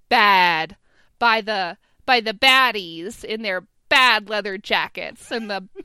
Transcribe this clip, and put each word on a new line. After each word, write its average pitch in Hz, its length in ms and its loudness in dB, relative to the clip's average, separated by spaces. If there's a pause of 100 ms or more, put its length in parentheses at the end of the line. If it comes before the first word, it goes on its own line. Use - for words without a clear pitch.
Bad 180 680 4 (440)
by 226 220 2
the, 196 360 -6 (300)
by 254 120 2
the 220 140 -4
baddies 214 920 0
in 220 200 -10
their 185 240 -6 (200)
bad 233 420 2
leather 202 280 -6
jackets - 720 -6
and 226 180 -8
the 190 140 -8 (220)